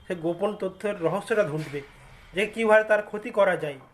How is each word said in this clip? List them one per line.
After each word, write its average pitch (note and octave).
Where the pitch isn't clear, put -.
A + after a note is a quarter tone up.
সে F#3+
গোপন E3+
তথ্যের G3
রহস্যটা F#3+
ঢুঁড়বে, C#3+
যে F#3+
কীভাবে G#3+
তার G#3+
ক্ষতি G#3+
করা F#3+
যায় C#3+